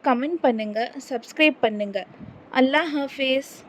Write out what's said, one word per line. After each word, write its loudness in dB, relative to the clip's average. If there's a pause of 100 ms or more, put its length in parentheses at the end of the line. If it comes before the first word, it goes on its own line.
கமெண்ட் 0
பண்ணுங்க, 0 (300)
சப்ஸ்கிரைப் 2
பண்ணுங்க. -2 (600)
அல்லாஹ் 2
ஹாஃபிஸ். -2 (160)